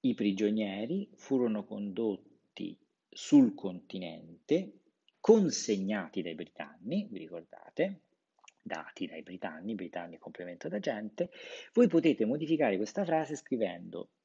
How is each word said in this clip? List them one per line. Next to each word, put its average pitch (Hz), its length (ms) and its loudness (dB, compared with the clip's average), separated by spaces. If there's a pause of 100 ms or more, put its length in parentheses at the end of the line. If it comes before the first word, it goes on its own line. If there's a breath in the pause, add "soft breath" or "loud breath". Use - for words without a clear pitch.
i 123 140 2
prigionieri 107 1000 0
furono 117 500 0
condotti 101 1120 -6 (320)
sul 131 460 6
continente, 90 1300 -4 (400)
consegnati 104 1000 2
dai 82 120 -6
britanni, 90 760 -8
vi 98 80 -10
ricordate? 87 840 -6 (600)
Dati 82 460 -10
dai 80 160 -12
britanni, 90 520 -10
britanni 85 440 -10
complemento 87 500 -12
d'agente. 120 600 -6 (420 loud breath)
Voi 240 140 6
potete 160 380 4
modificare 143 520 2
questa 107 280 -2
frase 160 320 0
scrivendo 90 760 -4 (140)